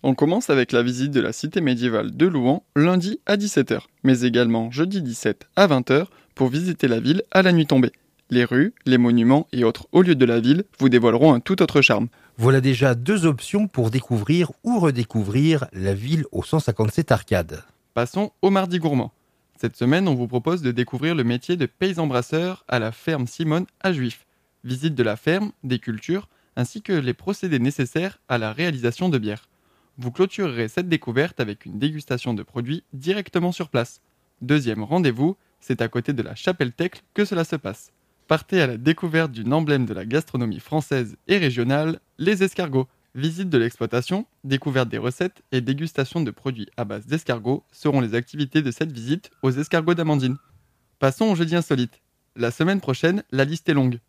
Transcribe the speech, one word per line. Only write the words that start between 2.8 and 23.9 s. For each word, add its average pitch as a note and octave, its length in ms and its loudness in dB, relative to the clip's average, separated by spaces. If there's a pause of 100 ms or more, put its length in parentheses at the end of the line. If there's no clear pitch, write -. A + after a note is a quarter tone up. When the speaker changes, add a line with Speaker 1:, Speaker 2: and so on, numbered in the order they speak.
Speaker 1:
à G#3 100 2
dix-sept G3+ 340 0
heures, - 160 -4 (160)
mais C3 180 4
également A#2 500 2
jeudi F3 280 -2
dix-sept A#2+ 560 -6
à G3 120 6
vingt C3 240 2
heures D3+ 180 2 (240)
pour C3+ 140 2
visiter D#3 400 -2
la A#2 120 2
ville D3+ 300 0
à F#3+ 140 2
la F#3 80 4
nuit E3 160 4
tombée. B2+ 240 4 (400)
Les B2 120 4
rues, C3 300 2 (140)
les B2+ 100 4
monuments A#2+ 540 4
et B2 120 0
autres A2+ 280 0
hauts E3+ 100 6
lieux F3+ 140 6
de B2+ 100 4
la A#2 140 2
ville C#3+ 240 4 (160)
vous C3+ 100 6
dévoileront A#2+ 460 6
un A#2+ 40 2
tout F#3+ 220 0
autre - 200 4
charme. A2+ 260 2 (280)
Speaker 2:
Voilà C3 260 4
déjà C3 340 2
deux E3 320 0
options G3+ 400 0
pour A2+ 240 -2
découvrir B2+ 600 0 (120)
ou A#3 160 0
redécouvrir C3 920 0
la G2 220 -2
ville C3+ 380 -2
aux - 100 -6
cent - 180 0
cinquante-sept A2+ 520 0
arcades. F2+ 520 -2 (300)
Speaker 1:
Passons F#3 380 -2 (100)
au F#3 80 4
mardi F#3+ 300 0
gourmand. C#3+ 340 -2 (460)
Cette A2+ 180 -4
semaine, D#3 300 2
on D3 80 2
vous B2 120 -4
propose D3 360 -2
de B2+ 80 0
découvrir B2+ 420 -2
le D3+ 100 0
métier B2 340 -2
de C#3+ 100 0
paysan E3+ 400 -2
brasseur D#3 600 -4
à B2 120 -2
la A2+ 120 -4
ferme C3 360 -4
Simone E3 400 -2 (140)
à F#3+ 120 -2